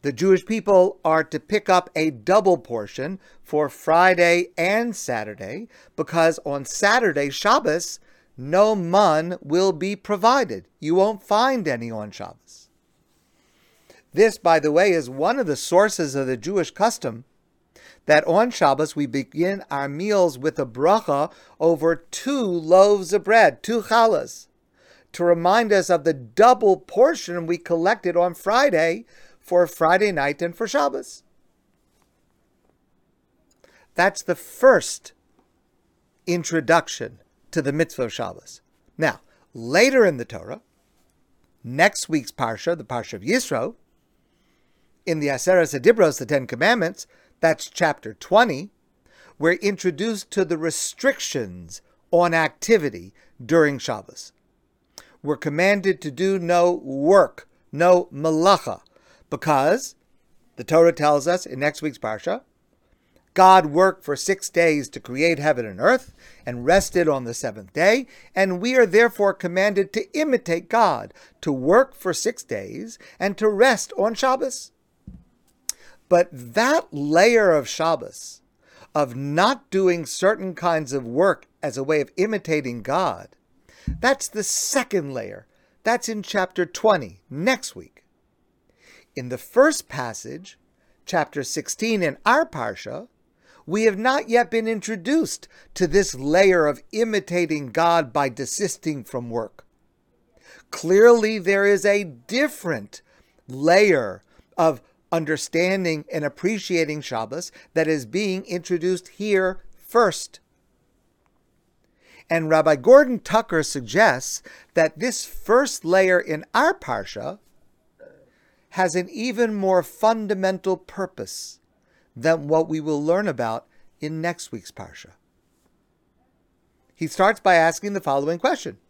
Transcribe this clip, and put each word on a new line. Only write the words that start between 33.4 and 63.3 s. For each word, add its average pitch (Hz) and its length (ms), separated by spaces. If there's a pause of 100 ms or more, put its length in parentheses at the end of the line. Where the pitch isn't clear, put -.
That's 190 280
the 175 120
first - 800 (1120)
introduction 165 920 (320)
to 160 100
the 139 100
mitzvah 156 320
of 110 80
Shabbos. 92 480 (380)
Now, 156 220 (340)
later 208 500
in 160 120
the 120 80
Torah, 107 360 (1040)
next 147 460
week's 156 240
Parsha, 123 440
the 131 80
Parsha 117 300
of 92 80
Yisro, 156 540 (1300)
in 160 140
the 143 80
Aseret 143 520
Adibros, 196 380
the 123 80
Ten 135 220
Commandments, 180 580 (340)
that's 160 300
chapter 147 440
twenty, 190 560 (680)
we're 165 140
introduced 190 800
to 190 120
the 165 140
restrictions 117 1200 (300)
on 175 240
activity 156 800 (300)
during 147 340
Shabbos. - 540 (880)
We're 143 140
commanded 180 640
to 151 100
do 190 280
no 175 340
work, 147 760 (220)
no 175 420
malacha, 160 680 (480)
because 151 680 (600)
the 123 80
Torah 170 280
tells 147 340
us 180 200
in 131 140
next 147 220
week's 147 160
Parsha, 143 440 (920)